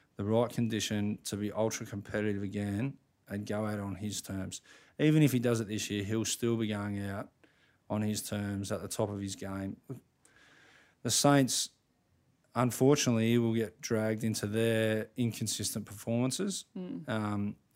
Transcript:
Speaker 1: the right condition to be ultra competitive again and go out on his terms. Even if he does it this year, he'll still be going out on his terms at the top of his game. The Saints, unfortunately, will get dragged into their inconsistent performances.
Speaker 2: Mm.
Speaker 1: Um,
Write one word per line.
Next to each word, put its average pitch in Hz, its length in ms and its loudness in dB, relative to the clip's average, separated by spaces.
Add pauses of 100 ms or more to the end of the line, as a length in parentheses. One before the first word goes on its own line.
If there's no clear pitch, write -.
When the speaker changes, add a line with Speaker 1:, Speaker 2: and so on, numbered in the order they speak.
(160)
Speaker 1:
the - 80 -6
right 110 280 4
condition 104 720 0
to - 120 -6
be 101 140 -2
ultra 110 340 0
competitive 104 560 -4
again 101 520 -2 (340)
and 101 180 -6
go 107 200 -2
out 107 140 -4
on 101 160 -6
his 95 280 -6
terms. 95 380 -8 (360)
Even 156 240 6
if 135 120 6
he 123 60 4
does 117 200 2
it 110 80 -2
this 104 240 -2
year, 104 120 0
he'll 110 220 0
still 117 320 0
be 113 100 0
going 101 320 -4
out 101 300 -6 (600)
on 104 100 0
his 107 220 -2
terms 101 480 -2
at 95 100 -4
the 95 60 -6
top 107 240 -2
of 101 80 -6
his 98 160 -6
game. 98 420 -6 (1300)
The 131 80 0
Saints, 143 580 4 (840)
unfortunately, 120 840 4
will 117 160 4
get 113 280 -2
dragged 110 420 0
into 110 240 -2
their 110 600 2 (100)
inconsistent 110 680 -2
performances. 127 800 -2 (120)
Speaker 2:
Mm. 180 320 -8
Speaker 1:
Um, 104 460 -2 (200)